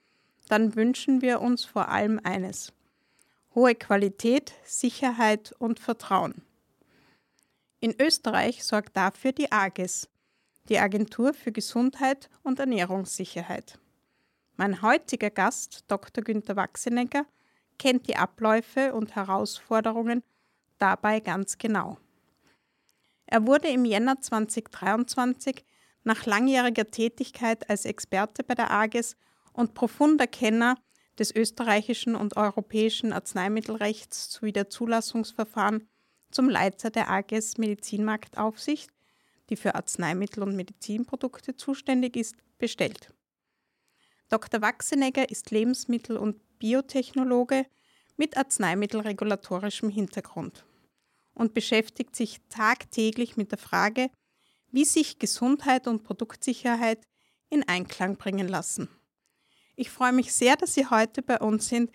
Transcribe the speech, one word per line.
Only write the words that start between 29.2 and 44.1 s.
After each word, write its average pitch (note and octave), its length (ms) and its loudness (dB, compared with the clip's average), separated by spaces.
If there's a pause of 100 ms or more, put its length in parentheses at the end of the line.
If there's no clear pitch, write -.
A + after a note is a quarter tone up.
und A#3 200 0
profunder C#4+ 540 4
Kenner A#3 480 2 (420)
des - 180 -2
österreichischen A3 800 0
und G#3 240 -4
europäischen G#3+ 720 0
Arzneimittelrechts G#3+ 1200 -4
sowie G#3+ 180 -6
der G3 180 -2
Zulassungsverfahren A3 1160 -2 (420)
zum C4 180 4
Leiter G3+ 440 0
der - 180 -2
ages G3+ 480 -2
Medizinmarktaufsicht, G#3+ 1300 -4 (580)
die G#3+ 60 -4
für - 180 -2
Arzneimittel F#3 680 -4
und G3 120 -4
Medizinprodukte A#3 1000 -8
zuständig B3+ 600 -2
ist, A#3 200 -6 (240)
bestellt. - 520 -4 (1160)